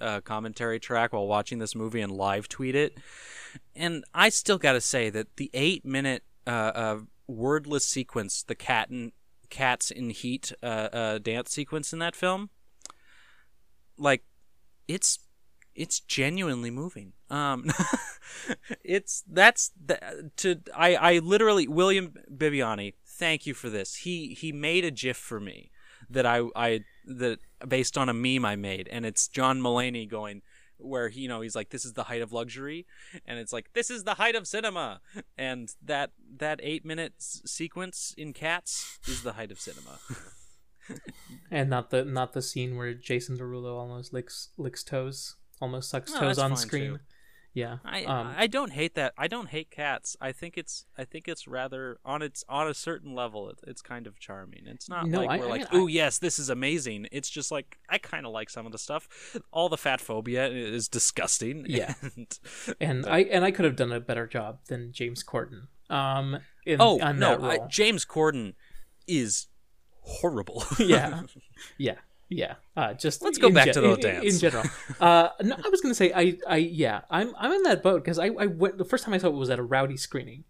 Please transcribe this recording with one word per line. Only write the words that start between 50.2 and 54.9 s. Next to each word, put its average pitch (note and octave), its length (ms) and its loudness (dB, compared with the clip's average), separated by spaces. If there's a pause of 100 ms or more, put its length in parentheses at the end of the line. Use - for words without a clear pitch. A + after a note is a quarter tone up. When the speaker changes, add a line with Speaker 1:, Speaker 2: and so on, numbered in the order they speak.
Speaker 1:
I C3+ 100 -6
think E3+ 260 -12
it's, - 280 -10 (120)
I C3 80 -10
think D#3+ 220 -14
it's - 220 -10
rather C3 560 -8
on D3 180 -4
its, - 260 -10
on D3 200 -2
a C#3+ 60 -4
certain D3 420 -8
level, A2 320 -6
it, - 180 -16
it's C3 160 -16
kind A#2+ 240 -14
of G2+ 140 -20
charming. G2 460 -16
It's A#2 220 -16
not E3+ 200 -4